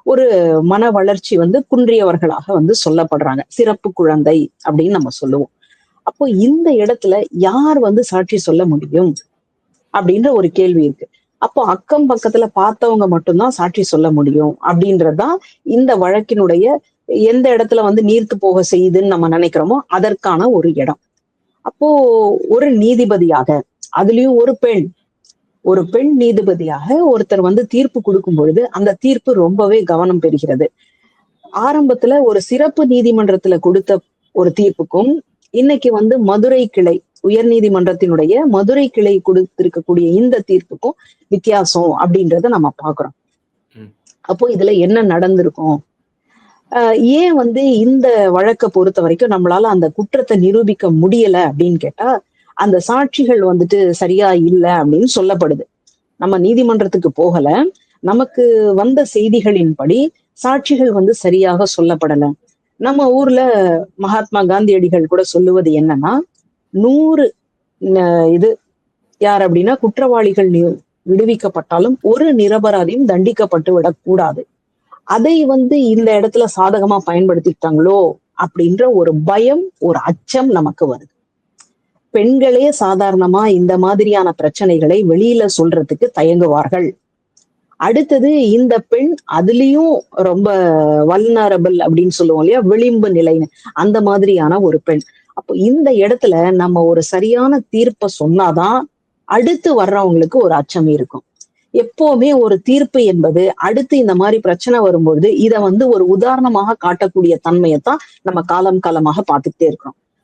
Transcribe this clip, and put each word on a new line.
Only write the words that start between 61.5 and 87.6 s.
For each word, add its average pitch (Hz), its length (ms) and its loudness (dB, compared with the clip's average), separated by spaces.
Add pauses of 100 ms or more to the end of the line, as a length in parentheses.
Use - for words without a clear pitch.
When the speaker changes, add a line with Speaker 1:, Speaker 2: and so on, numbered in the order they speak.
Speaker 1:
சொல்லப்படல. 151 500 0 (440)
நம்ம 269 360 0
ஊர்ல 254 380 2 (460)
மகாத்மா 202 480 -4
காந்தியடிகள் 185 640 2
கூட 180 160 0
சொல்லுவது 185 480 0
என்னன்னா, 156 460 0 (520)
நூறு 285 640 0 (480)
ந-, 175 520 2
இது 190 260 0 (580)
யார் 202 340 0
அப்படின்னா, 190 260 0
குற்றவாளிகள் 214 720 0
நி-, 170 280 0 (300)
விடுவிக்கப்பட்டாலும் 208 920 -2
ஒரு 277 340 0
நிரபராதியும் 208 720 0
தண்டிக்கப்பட்டு 185 640 0
விடக்கூடாது. 170 720 -2 (580)
அதை 302 420 0
வந்து 262 380 0
இந்த 220 360 2
இடத்துல 220 260 0 (100)
சாதகமா 196 500 0
பயன்படுத்திட்டாங்களோ 170 1080 0 (220)
அப்படின்ற 180 600 -2
ஒரு 165 220 2
பயம், 214 460 0 (180)
ஒரு 170 200 -2
அச்சம் 262 500 -4
நமக்கு 151 460 -2
வருது. - 140 -20 (1000)
பெண்களே 254 600 2 (100)
சாதாரணமா 190 640 0
இந்த 180 320 2
மாதிரியான 196 560 0 (100)
பிரச்சனைகளை 170 640 0
வெளியில 220 360 2 (160)
சொல்றதுக்கு 165 540 -2
தயங்குவார்கள். 160 760 0 (760)